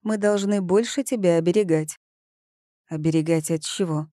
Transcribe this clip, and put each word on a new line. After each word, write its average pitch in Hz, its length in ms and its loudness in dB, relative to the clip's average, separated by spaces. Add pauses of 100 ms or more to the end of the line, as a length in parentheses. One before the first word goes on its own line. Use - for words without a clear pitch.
«Мы 214 160 -4
должны 202 440 2
больше 208 420 0
тебя 185 340 2
оберегать». 165 600 0 (920)
«Оберегать 160 600 0
от 160 120 -2
чего?» 156 560 -4